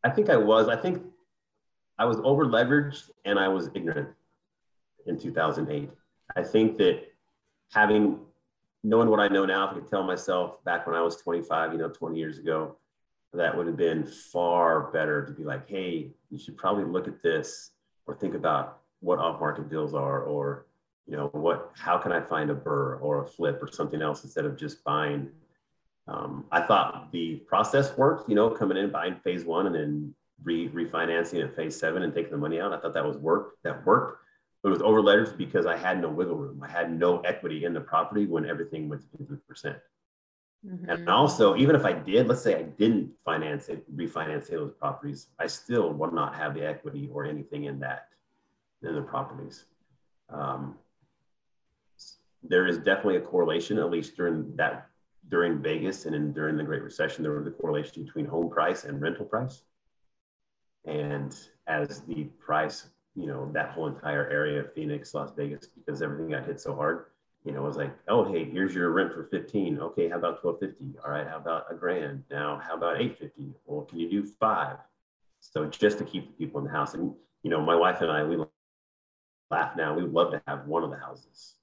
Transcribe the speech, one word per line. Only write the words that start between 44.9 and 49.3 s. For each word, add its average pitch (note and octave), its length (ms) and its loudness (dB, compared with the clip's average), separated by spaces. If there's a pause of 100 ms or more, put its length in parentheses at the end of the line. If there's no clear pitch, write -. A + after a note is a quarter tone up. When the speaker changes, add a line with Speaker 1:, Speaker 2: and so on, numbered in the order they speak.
Speaker 1:
I E2 80 -2
still G2 460 0
would D2+ 200 -4
not D2+ 220 -2
have D2+ 200 -4
the D#2 120 -4
equity C#2+ 460 -8
or C#2+ 140 -6
anything D2+ 400 -8
in C#2 120 -8
that, - 300 -8 (720)
in D#2 140 -6
the C#2+ 60 -4
properties. - 640 -10 (640)